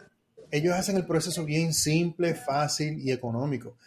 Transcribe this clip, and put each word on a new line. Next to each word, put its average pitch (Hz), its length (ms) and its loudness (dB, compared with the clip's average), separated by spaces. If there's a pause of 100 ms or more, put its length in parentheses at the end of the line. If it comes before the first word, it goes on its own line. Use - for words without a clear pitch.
(520)
ellos 160 240 2
hacen 190 220 0
el 180 80 0
proceso 165 400 0
bien 156 280 0
simple, 165 600 2
fácil 151 680 -2
y 131 100 0
económico. 123 760 -2